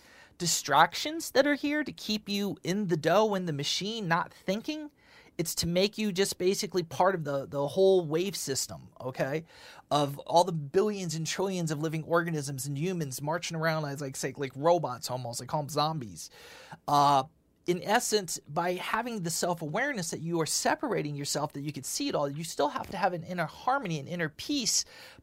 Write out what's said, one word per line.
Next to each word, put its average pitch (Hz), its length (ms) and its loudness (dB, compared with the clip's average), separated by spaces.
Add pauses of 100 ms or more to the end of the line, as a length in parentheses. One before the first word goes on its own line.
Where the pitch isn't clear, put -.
(380)
distractions 175 920 4
that 269 160 6
are 294 80 4
here 294 280 -2
to 294 100 -8
keep - 360 -6
you 202 340 -2
in 190 260 -2
the 175 100 2
dough, 196 360 4
in 185 120 -2
the 156 80 -2
machine, 190 520 -4
not 170 280 0
thinking. 294 560 -4 (480)
It's 165 160 -2
to - 120 -2
make 185 300 2
you 214 160 0
just 190 240 0
basically 185 460 0
part 185 320 4
of 160 100 -4
the, 139 220 -2
the 143 200 -2
whole 190 380 6
wave 170 320 -2
system, 120 460 -4 (180)
okay, 147 440 -4 (460)
of 143 280 2
all 175 260 4
the 185 80 -4
billions 180 640 0
and 160 120 -2
trillions 185 440 0
of 147 100 -2
living 156 240 -2
organisms 151 600 0
and 143 100 -4
humans 147 460 -4
marching 165 340 -4
around 156 300 0
as, 139 160 -6
like, 135 120 -6
say, 135 220 -6
like 139 180 -4
robots 143 560 2
almost. 123 300 -6
They 123 60 -10
call 151 160 -2
'em 127 80 -8
zombies. 139 580 -2 (580)
Uh, 143 360 6 (440)
in 180 160 0
essence, 208 640 0
by 175 280 -2
having 220 480 -4
the 170 80 -2
self-awareness 175 800 -2
that 196 100 -6
you 165 220 -2
are 147 40 0
separating 156 680 0
yourself, 143 400 -4
that 143 80 -8
you 147 100 -6
could 127 140 -10
see 285 220 -4
it 226 60 -2
all, 147 140 2
you 151 160 -6
still 285 240 0
have 247 220 -8
to 196 80 -6
have 180 160 0
an 165 80 -6
inner 175 240 -4
harmony, 226 520 -2
an 135 80 -8
inner 170 220 -2
peace - 560 -2 (380)